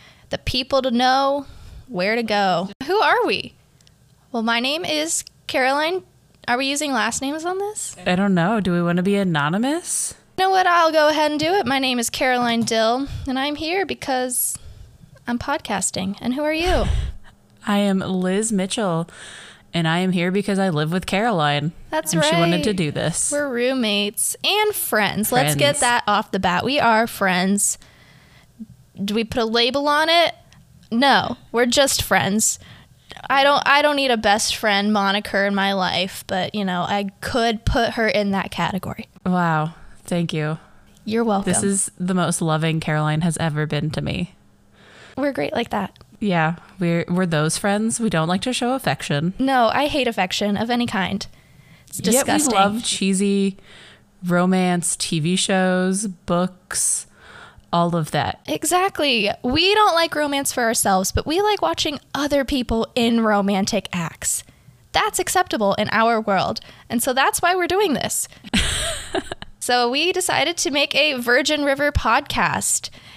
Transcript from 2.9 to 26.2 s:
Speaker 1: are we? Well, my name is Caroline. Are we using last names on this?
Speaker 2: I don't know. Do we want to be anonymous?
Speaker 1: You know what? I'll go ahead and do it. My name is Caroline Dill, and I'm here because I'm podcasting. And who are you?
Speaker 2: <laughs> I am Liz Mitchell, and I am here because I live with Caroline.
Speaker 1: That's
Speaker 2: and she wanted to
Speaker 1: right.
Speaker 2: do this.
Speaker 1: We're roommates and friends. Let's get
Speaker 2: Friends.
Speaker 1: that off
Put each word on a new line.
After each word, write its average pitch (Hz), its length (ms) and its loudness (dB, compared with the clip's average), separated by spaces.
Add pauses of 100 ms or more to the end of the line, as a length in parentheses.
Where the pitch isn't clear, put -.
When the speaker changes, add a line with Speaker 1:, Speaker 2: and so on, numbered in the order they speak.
Speaker 1:
are 381 280 2
we? - 260 -4 (800)
Well, 233 100 -2
my 233 180 0
name 285 240 -4
is 311 400 -4 (220)
Caroline. 302 560 0 (460)
Are 240 100 0
we 269 80 -2
using 285 260 -2
last 226 300 -2
names 302 240 -6
on 370 140 -4
this? 415 440 -8
Speaker 2:
I 180 120 2
don't 196 180 2
know. 185 260 2
Do 190 120 0
we 175 100 2
want 175 160 2
to 180 60 0
be 202 140 2
anonymous? 196 1000 -2 (240)
Speaker 1:
You 370 60 4
know 381 40 2
what? 370 160 4
I'll 339 260 4
go 302 180 6
ahead 302 200 2
and 294 100 -2
do 320 140 0
it. 294 140 0
My 269 100 0
name 262 220 0
is 233 100 -2
Caroline 247 520 0
Dill, 226 460 0 (200)
and 254 100 -4
I'm 285 180 -2
here 330 300 -2
because 254 720 -4 (720)
I'm 240 100 -2
podcasting. 190 840 -4
And 247 120 -2
who 277 80 -4
are 302 100 0
you? 330 340 0 (380)
Speaker 2:
<laughs> - 440 -16
I 208 100 2
am 196 220 2
Liz 190 520 -2
Mitchell, 185 560 0 (680)
and 165 160 0
I 165 80 2
am 185 160 2
here 180 180 0
because 196 260 0
I 190 120 2
live 156 240 0
with 185 120 -2
Caroline. 165 680 0 (160)
Speaker 1:
That's 311 240 -2
Speaker 2:
and 320 100 2
she 208 100 2
wanted 339 300 2
to 233 60 0
Speaker 1:
right. 196 80 0
Speaker 2:
do 156 140 0
this. - 380 -2
Speaker 1:
We're 285 200 -2
roommates 240 920 -2
and 415 320 2
friends. 214 600 0
Let's 262 220 2
get 285 220 2
Speaker 2:
Friends. - 40 -4
Speaker 1:
that 240 260 2
off 208 240 0